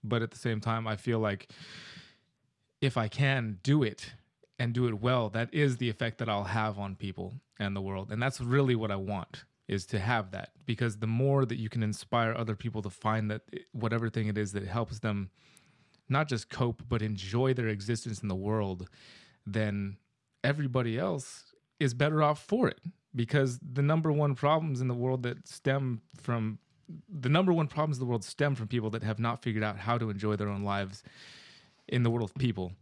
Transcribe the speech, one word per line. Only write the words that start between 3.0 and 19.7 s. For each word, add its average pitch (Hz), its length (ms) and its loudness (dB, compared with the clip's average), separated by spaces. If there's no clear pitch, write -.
can 123 560 0
do 143 200 6
it - 300 -4
and 120 140 0
do 123 140 2
it 107 120 -2
well, 120 300 2
that 113 240 -2
is 143 240 4
the 123 120 0
effect 113 300 -2
that 113 100 -2
I'll 101 160 0
have 107 320 0
on 98 180 -6
people 95 400 -8
and 98 160 -2
the 98 60 -4
world. 98 300 -6
And 110 100 -2
that's 131 200 -2
really 127 340 4
what 110 160 -2
I 98 40 0
want, 98 500 -6
is 98 200 -2
to 107 120 -2
have 104 320 0
that, 98 200 -10
because 113 320 -2
the 110 100 -4
more 135 380 4
that 120 120 -4
you 110 120 -4
can 113 140 -2
inspire 113 500 0
other 113 220 -2
people 107 260 -6
to 101 80 -6
find 110 420 0
that 107 100 -6
it, - 200 -10
whatever 113 380 0
thing 107 180 0
it 104 100 0
is 104 160 -2
that 101 140 -4
helps 107 320 -4
them 101 300 -2
not 147 180 2
just 120 220 -4
cope, 120 400 -2
but 117 120 0
enjoy 110 520 0
their 117 160 0
existence 107 520 -4
in 107 60 -4
the 95 80 0
world, 95 540 -2
then 101 520 -2